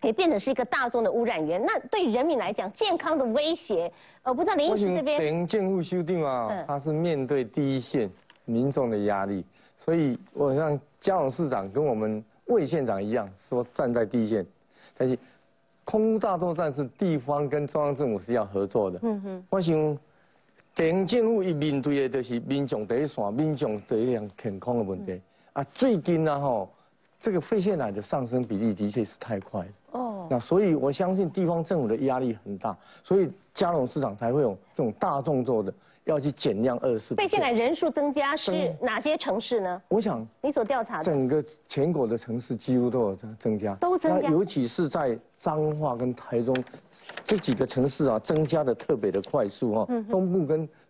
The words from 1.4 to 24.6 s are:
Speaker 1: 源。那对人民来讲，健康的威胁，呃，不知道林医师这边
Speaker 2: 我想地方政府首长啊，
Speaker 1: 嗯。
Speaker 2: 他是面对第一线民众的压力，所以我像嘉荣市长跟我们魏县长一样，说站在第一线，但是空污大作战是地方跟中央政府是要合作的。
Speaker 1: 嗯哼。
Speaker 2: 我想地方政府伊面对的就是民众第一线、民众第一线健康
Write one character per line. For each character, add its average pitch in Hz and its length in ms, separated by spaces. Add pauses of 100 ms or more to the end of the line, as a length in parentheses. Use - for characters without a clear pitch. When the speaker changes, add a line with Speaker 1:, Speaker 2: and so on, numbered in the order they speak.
Speaker 1:
源。 175 180
那 403 140 (140)
对 392 140
人 247 200
民 302 140
来 202 120
讲， 214 200
健 381 260
康 330 180
的 277 100
威 220 280
胁， 180 380 (320)
呃， 254 100
不 294 100
知 359 60
道 403 60
林 302 160
医 - 60
师 208 180
这 302 80
边 254 160
Speaker 2:
我 160 40
想 151 40
地 160 100
方 170 100
政 196 220
府 185 140
首 180 180
长 165 220
啊， 127 260
Speaker 1:
嗯。 143 180
Speaker 2:
他 143 120
是 151 120
面 151 360
对 135 160
第 135 320
一 127 40
线 117 300 (360)
民 120 260
众 131 180
的 110 100
压 101 280
力， 98 180 (320)
所 - 160
以 147 240 (160)
我 139 220
像 147 240 (200)
嘉 190 200
荣 135 100
市 151 180
长 98 240
跟 143 140
我 131 80
们 107 300 (220)
魏 208 200
县 147 180
长 101 200
一 107 80
样， 110 260
说 123 340
站 127 220
在 117 120
第 113 180
一 107 40
线， 104 180 (520)
但 131 100
是 127 100 (680)
空 220 280
污 214 60
大 190 180
作 170 160
战 156 200
是 143 100 (140)
地 170 200
方 143 300
跟 147 180
中 151 200
央 143 100
政 135 160
府 98 80
是 107 140
要 110 120
合 98 220
作 98 240
的。 90 100
Speaker 1:
嗯 214 200
哼。 190 280
Speaker 2:
我 190 120
想 165 140 (1000)
地 160 160
方 185 160
政 233 280
府 202 60
伊 185 120
面 147 280
对 143 200
的 131 80
就 131 120
是 120 200
民 139 260
众 107 180
第 117 100
一 147 120
线、 107 260
民 151 220
众 110 280
第 123 180
一 127 100
线 104 260
健 98 220
康 120 180